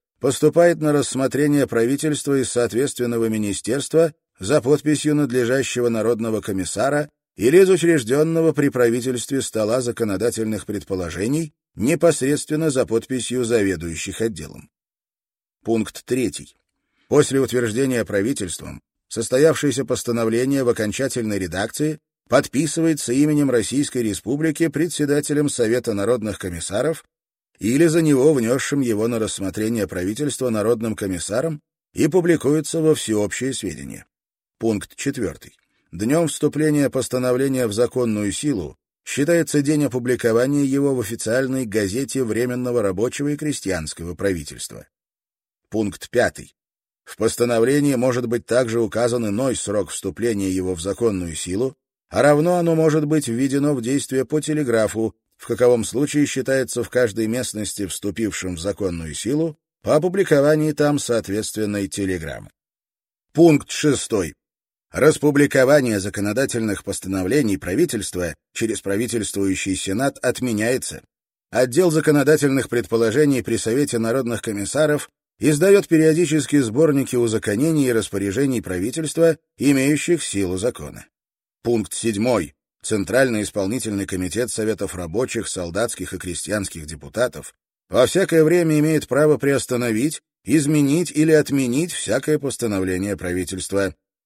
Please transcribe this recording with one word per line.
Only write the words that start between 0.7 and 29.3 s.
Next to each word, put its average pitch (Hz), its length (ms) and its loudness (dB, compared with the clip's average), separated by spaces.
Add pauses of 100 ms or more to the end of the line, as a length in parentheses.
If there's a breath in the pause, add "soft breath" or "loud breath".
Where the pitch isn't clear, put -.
на 151 120 0
рассмотрение 139 760 2
правительства 139 720 0
из 123 120 0
соответственного 120 800 0
министерства 120 800 0 (280)
за 127 200 2
подписью 147 540 2
надлежащего 123 720 0
народного 113 520 0
комиссара 123 680 -2 (280)
или 131 220 6
из 190 120 8
учрежденного 160 840 2
при 143 160 2
правительстве 123 720 0
стола 110 380 -2
законодательных 110 840 -4
предположений 98 840 -4 (240)
непосредственно 151 960 0
за 127 140 0
подписью 120 600 -2
заведующих 95 760 -2
отделом. 92 500 -8 (920)
Пункт 110 420 -2
третий. 123 520 -4 (520)
После 135 320 4
утверждения 123 640 0
правительством 101 760 -4 (280)
состоявшееся 139 760 2
постановление 123 800 0
в 120 40 2
окончательной 113 720 -2
редакции 104 600 -4 (300)
подписывается 147 840 0
именем 147 380 2
Российской 123 520 0
Республики 143 640 -2
председателем 147 800 0
Совета 117 440 0
народных 104 460 -2
комиссаров 98 640 -4 (560)
или 135 260 2
за 165 160 2
него 147 320 6
внесшим 131 460 0
его 113 260 0
на 117 140 -2
рассмотрение 107 640 -4